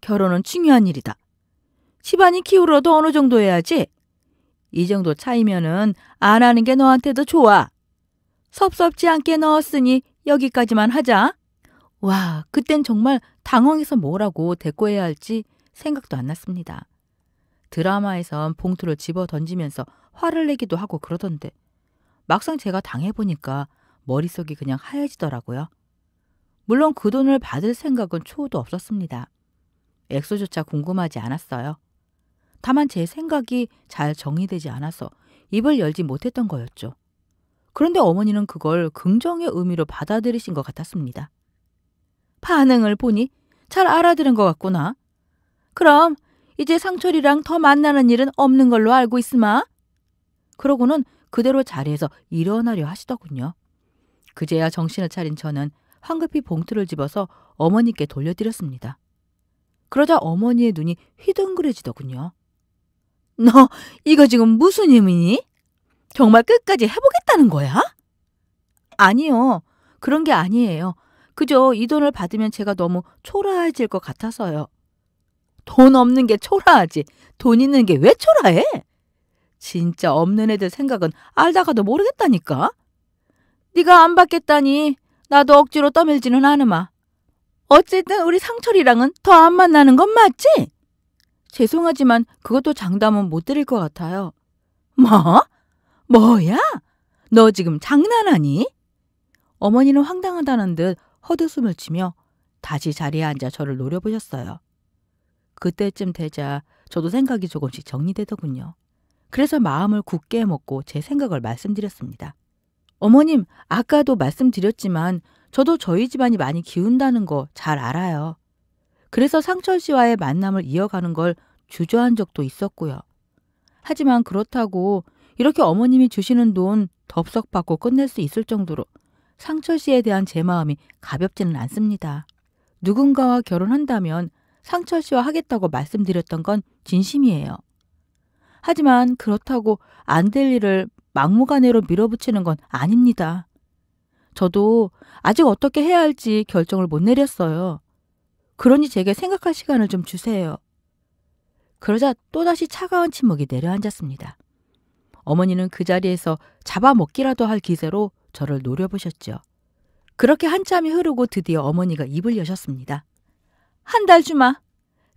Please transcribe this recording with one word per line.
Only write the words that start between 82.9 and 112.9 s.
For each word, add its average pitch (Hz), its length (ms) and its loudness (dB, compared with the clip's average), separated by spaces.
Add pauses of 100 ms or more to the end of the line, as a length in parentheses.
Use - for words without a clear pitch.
네가 339 300 8
안 339 120 4
받겠다니 294 800 2 (340)
나도 285 260 6
억지로 285 340 4
떠밀지는 277 560 2
않으마. 240 440 2 (800)
어쨌든 370 580 4
우리 339 140 2
상철이랑은 311 760 2 (100)
더 392 100 6
안 339 200 10
만나는 302 420 8
건 381 180 4
맞지?" 466 580 4 (800)
"죄송하지만 262 720 2 (180)
그것도 269 300 -2
장담은 202 560 0
못 165 160 -6
드릴 285 200 -2
것 247 140 -2
같아요." 175 520 -8 (640)
"뭐? 214 480 6 (640)
뭐야? 220 500 6 (720)
너 220 200 8
지금 170 280 -4
장난하니?" 294 880 0 (920)
어머니는 269 460 4
황당하다는 285 720 -4
듯 170 220 -4 (300)
헛웃음을 302 460 -4
치며 175 400 -8 (480)
다시 151 320 -8
자리에 156 300 -6
앉아 143 260 -6
저를 139 280 -10
노려보셨어요. 170 800 -10 (960)
그때쯤 185 580 -8
되자 147 480 -10 (280)
저도 165 200 -6
생각이 240 380 -4
조금씩 147 380 -10
정리되더군요. 160 880 -10 (560)
그래서 285 280 -2
마음을 202 420 -2
굳게 220 440 -6
먹고 139 380 -8
제 - 180 -10
생각을 240 400 -6
말씀드렸습니다. 190 920 -10 (640)